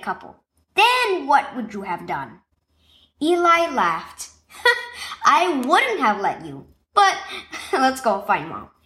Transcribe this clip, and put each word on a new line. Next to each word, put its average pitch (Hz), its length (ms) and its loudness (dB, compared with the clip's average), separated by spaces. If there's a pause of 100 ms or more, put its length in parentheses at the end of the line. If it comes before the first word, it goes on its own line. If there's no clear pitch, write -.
couple. - 300 -10 (360)
Then 427 540 2
what 277 280 2
would 214 180 -8
you 202 80 -10
have 175 260 -8
done?" 139 320 -8 (840)
Eli 339 460 4
laughed. 185 640 -2 (200)
<laughs> - 760 -2
"I 330 240 4
wouldn't 339 500 2
have 208 220 2
let 160 240 -4
you, 135 220 -14 (280)
but 196 220 4 (280)
<laughs> - 280 -16
let's 262 280 2
go 190 200 0
find 165 280 -2
Mom. 107 200 -12 (160)